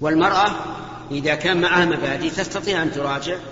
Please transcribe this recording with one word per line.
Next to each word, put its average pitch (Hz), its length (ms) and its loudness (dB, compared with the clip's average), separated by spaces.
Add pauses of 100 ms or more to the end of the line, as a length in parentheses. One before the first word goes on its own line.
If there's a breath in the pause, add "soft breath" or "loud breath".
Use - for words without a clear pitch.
والمرأة 185 540 4 (560)
إذا 143 240 0
كان 175 260 2
معها 175 240 4
مبادئ 143 440 0
تستطيع 190 540 -2
أن 151 80 0
تراجع 139 460 -2 (140)